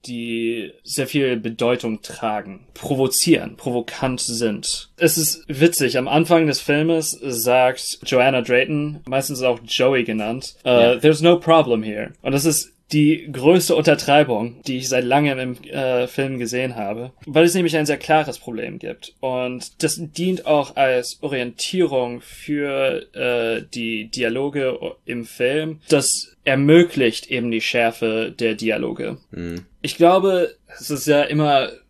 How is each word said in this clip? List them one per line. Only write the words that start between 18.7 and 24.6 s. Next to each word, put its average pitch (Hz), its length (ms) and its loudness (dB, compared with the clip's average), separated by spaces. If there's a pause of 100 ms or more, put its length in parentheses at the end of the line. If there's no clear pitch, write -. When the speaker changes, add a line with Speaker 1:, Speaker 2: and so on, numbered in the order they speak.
Speaker 1:
gibt. - 440 -14
Und 127 600 -8
das 160 180 -2
dient 175 460 -6
auch 147 300 0
als 127 460 0
Orientierung 127 1000 -2
für, 139 960 -4
äh, 120 480 -2 (100)
die 113 380 -6
Dialoge 131 680 -2 (280)